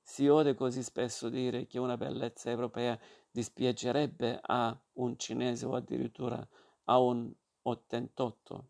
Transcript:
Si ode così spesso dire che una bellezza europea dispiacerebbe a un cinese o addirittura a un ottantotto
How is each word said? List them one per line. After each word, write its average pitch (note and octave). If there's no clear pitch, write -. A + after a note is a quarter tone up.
Si -
ode D3
così B2+
spesso -
dire B2
che B2
una B2
bellezza A#2+
europea A#2+
dispiacerebbe B2
a A#2+
un B2
cinese B2
o B2+
addirittura A#2+
a B2
un A#2+
ottantotto A#2